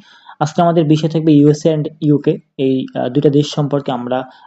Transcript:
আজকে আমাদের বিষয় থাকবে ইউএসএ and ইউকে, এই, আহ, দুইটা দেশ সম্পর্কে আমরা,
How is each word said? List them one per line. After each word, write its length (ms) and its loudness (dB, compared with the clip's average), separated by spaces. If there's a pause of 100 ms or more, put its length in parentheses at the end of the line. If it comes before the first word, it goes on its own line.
(400)
আজকে 220 -2
আমাদের 220 2
বিষয় 260 0
থাকবে 220 0
ইউএসএ 440 2
and 120 -4 (120)
ইউকে, 380 0 (200)
এই, 360 -2
আহ, 140 -4
দুইটা 220 0
দেশ 240 0
সম্পর্কে 380 -4
আমরা, 320 -2 (220)